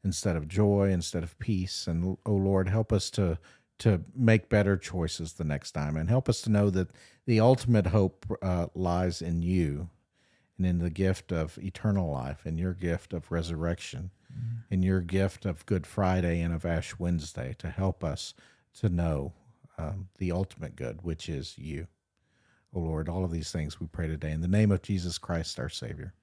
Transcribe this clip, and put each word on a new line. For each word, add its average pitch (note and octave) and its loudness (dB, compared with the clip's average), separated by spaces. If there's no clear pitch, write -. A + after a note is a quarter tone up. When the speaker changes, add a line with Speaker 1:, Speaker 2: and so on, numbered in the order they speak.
Speaker 1:
instead F2+ 0
of D#2 -4
joy, G2+ 4
instead F2 -2
of - -10
peace. - -4
And, E2+ -2
oh G#2+ 2
Lord, F#2+ 2
help A2 0
us G2+ 0
to, F2 0
to F#2 4
make A2+ 6
better G2+ 4
choices E2 -4
the E2 -6
next D2 -4
time, D2 -4
and E2 -2
help B2+ 2
us A#2 0
to A2 -2
know G#2 6
that F#2 0
the A2+ 4
ultimate A#2 6
hope, F#2+ 2
uh, F2 0
lies F2+ 0
in E2+ -2
you E2+ 0
and F#2 0
in F2 2
the E2+ 0
gift F#2 0
of D#2+ -2
eternal F#2+ 0
life C2+ -6
and D#2+ -4
your F2+ -2
gift F2 -4
of E2 -8
resurrection E2+ -4
Speaker 2:
Mm. A#2 -8
Speaker 1:
and F#2 2
your F#2+ 4
gift F#2+ 0
of E2+ -6
Good F2+ 0
Friday F2+ 2
and E2+ 0
of E2 -4
Ash E2 -2
Wednesday D#2+ -4
to E2 -6
help F#2+ -2
us C#2+ -6
to G#2 2
know, D#2+ 0
um, F#2 -6
the F2+ -2
ultimate F2 -6
good, B1 -8
which E2 -6
is C#2 -8
you. D2+ -8
Oh F#2 -2
Lord, D#2+ -2
all F2+ -2
of E2+ -2
these E2 -4
things D#2 -6
we E2+ -6
pray E2 -6
today D#2 -4
in D#2 -4
the F2 -2
name G#2 6
of F#2+ 2
Jesus F2+ -2
Christ, - -6
our - -6
Savior. - -10